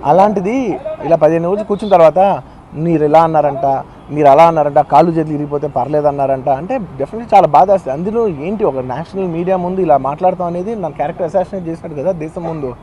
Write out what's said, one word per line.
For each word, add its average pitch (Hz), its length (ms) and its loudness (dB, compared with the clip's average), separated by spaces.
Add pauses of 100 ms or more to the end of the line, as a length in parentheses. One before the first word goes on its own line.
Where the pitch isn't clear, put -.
అలాంటిది 190 440 2 (520)
ఇలా 160 180 2
పదిహేను 165 280 2
రోజులు 202 180 -4
కూర్చున్న 202 260 -2
తర్వాత, 165 240 6 (640)
మీరు 160 240 0
ఇలా 160 180 6
అన్నారంట, 147 380 0 (500)
మీరు 147 180 4
అలా 160 180 8
అన్నారంట, 151 280 2 (120)
కాళ్ళు 165 240 4
చేతులు 156 220 -2
ఇరిగిపోతే 147 400 -4
పర్లేదు 147 340 0
అన్నారంట 135 380 -2 (100)
అంటే, 202 180 -6 (220)
definitely 220 340 -8
చాలా 180 220 6
బాధ 175 180 6
వేస్తుంది. 135 240 -2
అందులో 208 240 -4 (280)
ఏంటి, 214 220 -4
ఒక 131 200 -6
నేషనల్ 180 360 -6 (100)
మీడియా 180 280 -2
ముందు 185 220 -4
ఇలా 147 100 4 (120)
మాట్లాడతాం 180 420 -2
అనేది 180 200 -8 (120)
నన్ను 147 180 -8
క్యారెక్టర్ 160 280 -6
అసాసినేట్ 180 420 -4
చేసినట్టు 165 300 -12
కదా 180 120 -2 (100)
దేశం 165 280 -10
ముందు. 143 200 -8 (120)